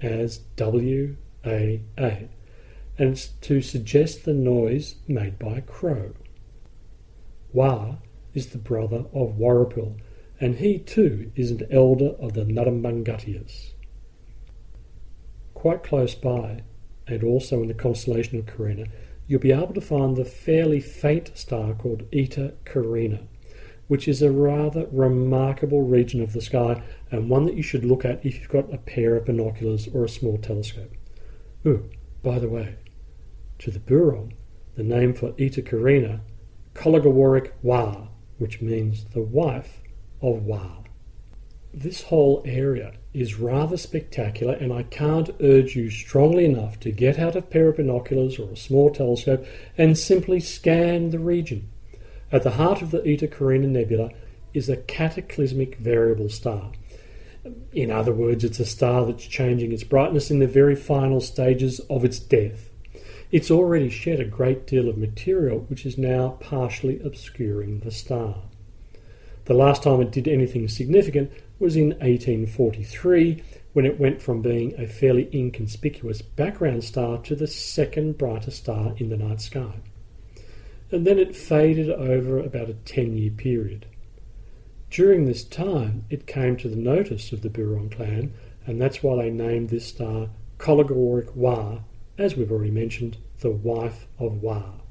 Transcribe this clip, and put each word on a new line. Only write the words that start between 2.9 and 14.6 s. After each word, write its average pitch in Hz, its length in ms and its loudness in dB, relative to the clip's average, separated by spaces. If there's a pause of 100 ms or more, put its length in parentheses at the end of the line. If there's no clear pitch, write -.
and 131 120 4
it's - 180 -6
to - 320 0
suggest 139 640 0
the 156 100 0
noise 123 640 2 (100)
made 104 320 -2
by 107 140 -6
a 131 100 -4
crow. 113 500 -4 (1400)
Wa 127 440 2 (380)
is 135 140 -6
the 123 100 -12
brother 110 540 -2
of 117 260 -2
Warrapul, 117 600 2 (420)
and 127 160 0
he 190 220 2
too 123 560 2
is 120 160 0
an 107 200 -4
elder 131 400 6 (100)
of 117 140 -6
the 110 100 -2
Nadambangatiyas. 113 1300 -2 (1800)